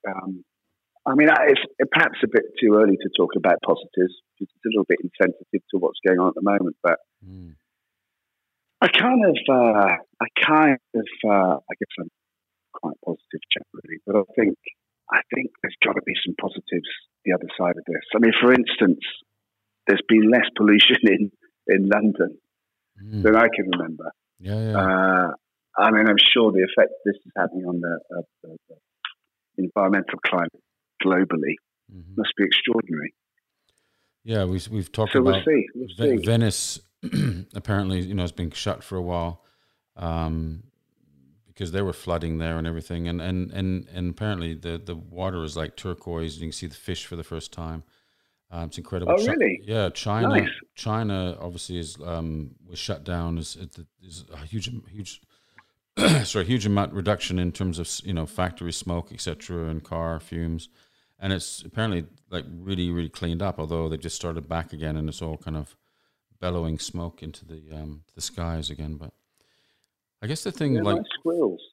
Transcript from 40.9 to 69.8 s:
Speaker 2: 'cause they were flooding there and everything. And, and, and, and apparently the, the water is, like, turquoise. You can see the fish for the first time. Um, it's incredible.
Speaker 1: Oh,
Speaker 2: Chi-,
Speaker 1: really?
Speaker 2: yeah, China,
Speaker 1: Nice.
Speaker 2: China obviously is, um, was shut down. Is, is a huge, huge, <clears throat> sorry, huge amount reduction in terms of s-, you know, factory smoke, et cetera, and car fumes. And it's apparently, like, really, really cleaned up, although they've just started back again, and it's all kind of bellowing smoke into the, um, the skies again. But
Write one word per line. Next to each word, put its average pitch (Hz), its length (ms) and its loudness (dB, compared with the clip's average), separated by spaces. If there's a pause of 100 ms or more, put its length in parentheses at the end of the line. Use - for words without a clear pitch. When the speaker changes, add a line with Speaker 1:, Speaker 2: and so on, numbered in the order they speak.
Speaker 2:
'cause 87 160 -8
they 95 100 -4
were 95 120 -4
flooding 85 440 -4
there 82 200 -4
and 80 100 -4
everything. 82 400 -8
And, 87 140 -6
and, 90 300 -4
and, 92 420 -6
and 90 180 -6
apparently 87 420 -6
the, 82 240 -10
the 87 180 -12
water 85 480 -8
is, 76 120 -10
like, 78 200 -6
turquoise. 82 600 -8
You 85 100 -10
can 78 40 -10
see - 160 -12
the 78 80 -14
fish - 300 -10
for - 100 -14
the 82 80 -10
first - 300 -12
time. 80 300 -12 (680)
Um, 85 140 -10
it's 80 120 -14
incredible. 87 360 -4
Speaker 1:
Oh, 202 120 2
Speaker 2:
Chi-, - 80 0
Speaker 1:
really? 127 300 -2
Speaker 2:
yeah, 104 260 -2
China, 107 400 -4
Speaker 1:
Nice. 240 200 0 (260)
Speaker 2:
China 104 640 -4
obviously 87 400 -12
is, 78 240 -12
um, 80 480 -8 (160)
was 92 120 -16
shut 78 240 -8
down. 85 340 -6
Is, 80 200 -10 (460)
is 90 300 -20
a 76 120 -18
huge, 107 240 -10 (220)
huge, 101 300 -16 (760)
<clears throat> 151 280 4
sorry, 95 200 -4
huge 107 200 -2
amount 98 280 0
reduction 95 460 -4
in 87 120 -2
terms 87 280 -6
of 85 80 -8
s-, - 160 -10
you 95 100 -8
know, 82 120 -4
factory 87 480 -6
smoke, 85 380 -8
et - 100 -18
cetera, 82 480 -8
and 80 140 -8
car 82 360 -8
fumes. 82 500 -8 (500)
And 95 140 -6
it's - 300 -10
apparently, 92 420 -6 (240)
like, 87 200 -10
really, 87 420 -6
really 85 180 -6
cleaned 85 320 -6
up, 95 180 -6
although 80 300 -6
they've 80 100 -6
just 82 180 -12
started 82 320 -10
back 82 240 -8
again, 78 240 -8
and 78 120 -6
it's - 120 -14
all 80 160 -8
kind - 200 -10
of 73 180 -14 (640)
bellowing 85 380 -4
smoke - 440 -12
into 78 220 -18
the, 78 180 -20 (100)
um, 78 300 -16 (100)
the - 80 -16
skies 82 480 -8
again. 78 280 -12
But 76 140 -18 (1080)